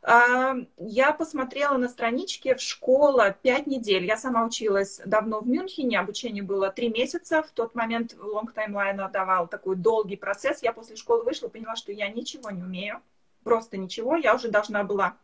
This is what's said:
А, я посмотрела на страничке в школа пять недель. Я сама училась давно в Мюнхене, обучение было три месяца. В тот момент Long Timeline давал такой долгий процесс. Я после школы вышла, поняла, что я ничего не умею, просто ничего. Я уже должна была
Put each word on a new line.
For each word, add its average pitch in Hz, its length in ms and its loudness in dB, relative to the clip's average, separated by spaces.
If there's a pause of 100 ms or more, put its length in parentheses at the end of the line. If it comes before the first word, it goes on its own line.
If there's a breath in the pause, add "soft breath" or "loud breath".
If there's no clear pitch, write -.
А, 247 520 6 (220)
я 233 340 2
посмотрела 277 640 -2
на 247 100 0
страничке 247 680 -2
в 240 60 -12
школа 254 800 4
пять 269 260 2
недель. 208 380 0
Я 214 120 2
сама 233 280 0
училась 202 600 0
давно 214 360 0
в 240 60 -4
Мюнхене, 254 520 0
обучение 202 440 -6
было 190 280 0
три 233 180 -2
месяца. 311 540 -2
В - 80 -12
тот 233 240 -4
момент 233 400 -4
Long 214 380 -8
Timeline 202 580 -4
давал 185 360 0
такой 190 280 -4
долгий 202 420 2
процесс. 233 460 -4
Я 233 100 0
после 220 220 -18
школы 233 280 0
вышла, 247 260 -4
поняла, 226 260 -10
что 202 160 -10
я 202 180 -4
ничего 233 400 -10
не 180 140 -8
умею, 185 380 -8 (420)
просто 226 340 0
ничего. 226 380 -2
Я 254 180 4
уже 233 160 0
должна 208 340 2
была 196 400 0